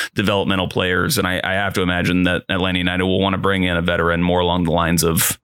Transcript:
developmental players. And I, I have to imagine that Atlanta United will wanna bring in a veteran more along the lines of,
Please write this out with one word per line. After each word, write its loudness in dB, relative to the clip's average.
developmental 0
players. 0
And 0
I, -2
I -2
have -2
to 0
imagine 0
that 0
Atlanta -2
United -2
will 0
wanna 0
bring 0
in 0
a 0
veteran 0
more 2
along 0
the 0
lines 2
of, 0